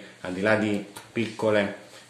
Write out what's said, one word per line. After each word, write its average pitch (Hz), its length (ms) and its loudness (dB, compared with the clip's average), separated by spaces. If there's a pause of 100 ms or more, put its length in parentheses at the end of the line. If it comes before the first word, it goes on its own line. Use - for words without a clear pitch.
(220)
al 90 120 -6
di 92 80 -4
là 107 140 6
di 104 280 0 (280)
piccole, 107 720 0 (260)